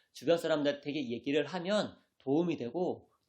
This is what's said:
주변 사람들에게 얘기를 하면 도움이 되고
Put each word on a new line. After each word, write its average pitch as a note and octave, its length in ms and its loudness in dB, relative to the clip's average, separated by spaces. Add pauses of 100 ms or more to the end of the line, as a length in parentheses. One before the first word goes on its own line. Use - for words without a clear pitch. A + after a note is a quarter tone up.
(120)
주변 D#3+ 240 2
사람들에게 D3 720 0
얘기를 C#3 380 0
하면 F3 520 -2 (200)
도움이 D#3 400 0
되고 B2+ 500 -4 (200)